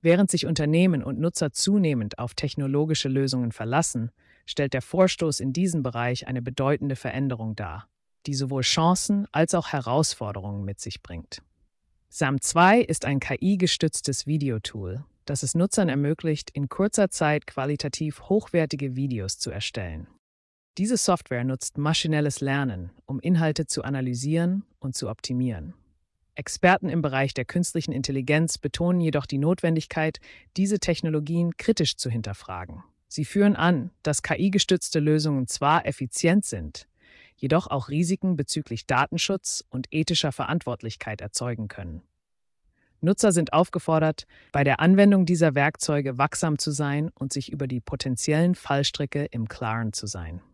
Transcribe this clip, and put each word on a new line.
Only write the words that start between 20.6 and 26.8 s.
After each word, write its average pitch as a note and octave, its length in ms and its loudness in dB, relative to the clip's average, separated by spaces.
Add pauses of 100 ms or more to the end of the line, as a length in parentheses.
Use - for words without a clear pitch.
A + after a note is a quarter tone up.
Diese G#3+ 200 2
Software C3+ 440 0
nutzt C3 360 -4
maschinelles D3+ 640 0
Lernen, C3 500 -2 (160)
um C3 120 -6
Inhalte D#3+ 480 2
zu - 160 -6
analysieren C#3+ 800 -2 (140)
und C3 160 -8
zu - 140 -6
optimieren. B2 680 -4 (640)
Experten F3+ 520 2